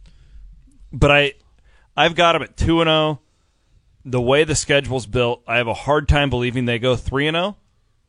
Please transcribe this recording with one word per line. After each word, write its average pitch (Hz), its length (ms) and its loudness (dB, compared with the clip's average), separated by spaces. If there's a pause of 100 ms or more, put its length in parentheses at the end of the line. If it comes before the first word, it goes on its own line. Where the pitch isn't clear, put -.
(920)
but 143 200 2
I, 143 220 2 (600)
I've 165 200 2
got 170 200 4
'em 151 60 -2
at - 160 -12
two 165 240 2
and 160 80 2
oh. 156 300 0 (840)
The 123 160 -2
way 135 220 4
the 156 120 -2
schedule's 127 500 -2
built, 120 420 -4
I 117 100 -2
have 120 100 -2
a 110 60 -2
hard 147 360 -2
time 147 200 2
believing 123 360 -2
they 120 140 -2
go 127 180 0
three 139 300 -4
and 156 100 -2
oh. 196 180 -4 (540)